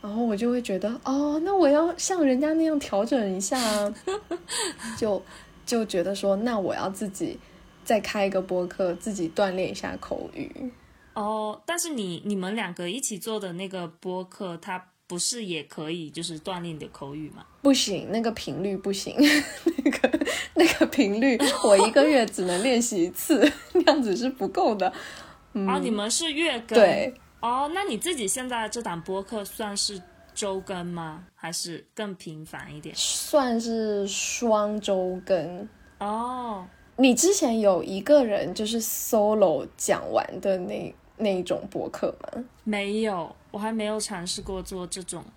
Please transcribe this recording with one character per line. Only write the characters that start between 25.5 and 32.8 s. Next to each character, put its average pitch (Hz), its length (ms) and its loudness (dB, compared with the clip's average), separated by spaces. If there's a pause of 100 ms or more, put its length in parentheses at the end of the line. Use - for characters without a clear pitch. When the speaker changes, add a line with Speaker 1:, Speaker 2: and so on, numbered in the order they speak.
Speaker 1:
嗯。 196 140 -2
Speaker 2:
哦， - 140 2
你 240 80 -2
们 208 220 -2
是 330 200 -2
月 285 360 0
更？ 220 100 4
Speaker 1:
对。 202 340 6 (300)
Speaker 2:
哦， 262 320 -2
那 392 120 -2
你 262 120 -4
自 330 180 -4
己 226 120 -4
现 254 200 -4
在 226 220 -4
这 233 140 -6
档 170 180 -6
播 190 220 -4
客 208 200 -8
算 202 320 -8
是 202 240 -4 (360)
周 190 260 -4
更 180 240 -8
吗？ 170 480 -10
还 - 180 -10
是 170 320 -8 (120)
更 208 180 -6
频 160 320 -14
繁 139 260 -14
一 151 80 -14
点？ 156 160 -14